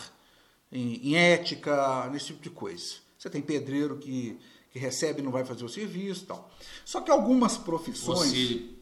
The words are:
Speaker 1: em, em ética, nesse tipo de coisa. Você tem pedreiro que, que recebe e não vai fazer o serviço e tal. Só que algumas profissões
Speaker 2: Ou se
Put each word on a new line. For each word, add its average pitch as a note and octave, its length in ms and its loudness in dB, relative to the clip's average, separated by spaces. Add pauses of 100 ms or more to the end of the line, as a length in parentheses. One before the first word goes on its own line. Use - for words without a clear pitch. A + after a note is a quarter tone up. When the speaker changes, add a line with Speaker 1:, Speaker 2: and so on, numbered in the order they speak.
(720)
Speaker 1:
em, B2 380 -2
em D3+ 60 4
ética, C#3+ 960 4
nesse C#3+ 160 -6
tipo - 160 -14
de E3+ 80 -12
coisa. - 460 -10 (200)
Você - 140 -12
tem D3 100 -6
pedreiro C#3+ 580 -2
que, B2 380 -6 (360)
que B2 80 -10
recebe C#3+ 400 -2
e C#3 40 -4
não C3+ 60 -4
vai B2+ 140 0
fazer A#2+ 200 -8
o A#2 40 -6
serviço F#3+ 560 -6
e - 20 -20
tal. - 240 -14 (340)
Só - 160 -6
que F#4 120 -2
algumas A#3+ 440 6
profissões E3 600 -2
Speaker 2:
Ou E3+ 60 4
se B2 580 0